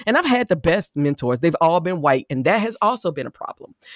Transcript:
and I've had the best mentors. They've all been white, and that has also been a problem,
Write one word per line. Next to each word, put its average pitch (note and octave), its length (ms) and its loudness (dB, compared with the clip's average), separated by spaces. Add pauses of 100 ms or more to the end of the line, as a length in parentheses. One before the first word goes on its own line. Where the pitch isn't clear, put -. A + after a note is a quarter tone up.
and A3+ 100 2
I've F4 100 2
had B3 220 2
the F3+ 80 2
best E3+ 400 0
mentors. C#3 460 0
They've D#3+ 180 2
all E3 220 4
been F3+ 200 -4
white, C3+ 280 2
and C3 160 -2
that G3+ 160 2
has A3 200 -4
also G#3+ 300 -2
been C#3 160 -8
a B2+ 40 -12
problem, - 440 -16 (200)